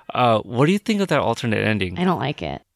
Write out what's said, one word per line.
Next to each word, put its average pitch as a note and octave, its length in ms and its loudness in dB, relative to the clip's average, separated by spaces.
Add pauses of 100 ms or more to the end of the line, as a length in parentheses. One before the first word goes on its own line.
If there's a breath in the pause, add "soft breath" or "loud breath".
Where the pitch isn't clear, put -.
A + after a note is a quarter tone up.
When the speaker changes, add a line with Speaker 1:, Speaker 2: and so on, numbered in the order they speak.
(120 loud breath)
Speaker 1:
Uh, A#2 280 2
what B2+ 260 0
do F3+ 60 4
you G3+ 80 2
think G#3 200 -2
of F#3+ 80 0
that D3 120 2
alternate G#2+ 440 0
ending? F#2 360 0
Speaker 2:
I F3+ 40 0
don't F3 140 2
like C3+ 240 -6
it. D2 180 -6 (160)